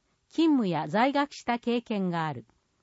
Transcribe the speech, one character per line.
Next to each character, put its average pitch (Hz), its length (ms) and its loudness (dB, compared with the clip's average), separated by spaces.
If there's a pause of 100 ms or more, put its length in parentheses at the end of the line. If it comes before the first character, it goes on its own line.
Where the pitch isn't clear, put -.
(300)
勤 320 200 2
務 247 180 4
や 156 220 -2
在 240 240 2
学 285 200 -2
し - 120 -18
た 233 140 -2
経 233 220 -2
験 196 280 -2
が 165 180 -2
あ 147 60 -6
る、 120 120 -12 (380)